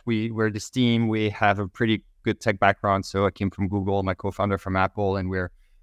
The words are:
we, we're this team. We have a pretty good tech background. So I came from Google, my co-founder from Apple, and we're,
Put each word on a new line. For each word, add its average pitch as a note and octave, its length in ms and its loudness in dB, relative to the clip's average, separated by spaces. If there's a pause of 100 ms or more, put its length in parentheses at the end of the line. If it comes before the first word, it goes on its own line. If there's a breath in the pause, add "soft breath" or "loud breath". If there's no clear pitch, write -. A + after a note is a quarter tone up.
we, A2+ 260 -2
we're A2 180 -2
this G#2 200 -8
team. A#2 400 2
We G#2+ 220 0
have G2+ 280 2
a G2 80 -2
pretty A2 380 0 (180)
good A2 160 -2
tech G2+ 200 -2
background. G2 460 2
So G2 200 0
I F#2 60 2
came G2 180 -2
from G2 180 -4
Google, G2 360 0
my F#2+ 100 -2
co-founder G2 440 -2
from F#2+ 200 -4
Apple, G2 400 0
and F#2 120 -4
we're, F#2 220 -4 (320)